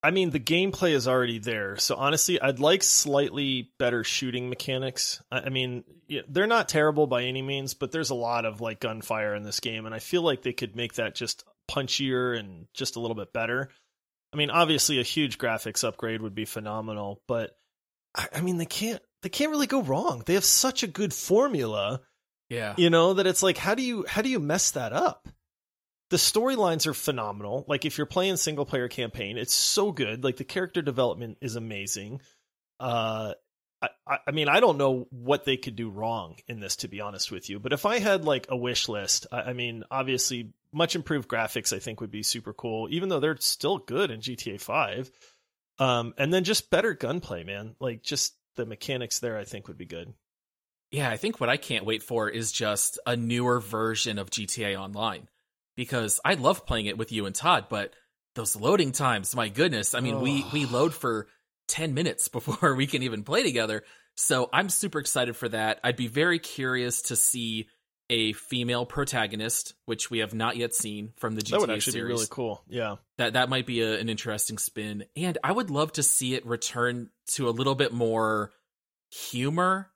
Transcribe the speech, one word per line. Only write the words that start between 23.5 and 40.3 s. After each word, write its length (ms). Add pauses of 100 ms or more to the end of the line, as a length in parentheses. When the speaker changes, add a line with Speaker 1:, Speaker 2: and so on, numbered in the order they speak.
Speaker 1:
how 180
do 80
you, 240
how 140
do 80
you 100
mess 320
that 200
up? 360 (840)
The 80
storylines 720
are 60
phenomenal. 760
Like, 160
if 120
you're 80
playing 300
single 300
player 240
campaign, 480
it's 160
so 400
good. 320
Like, 100
the 80
character 380
development 580
is 160
amazing. 640 (640)
Uh, 540 (460)
I, 80 (160)
I, 120 (100)
I 40
mean, 180
I 100
don't 180
know 340
what 340
they 100
could 220
do 120
wrong 460 (140)
in 100
this, 180
to 120
be 100
honest 320
with 180
you. 120
But 100
if 140
I 140
had, 260
like, 240
a 80
wish 320
list, 420
I, 100
I 120
mean, 360
obviously, 600 (240)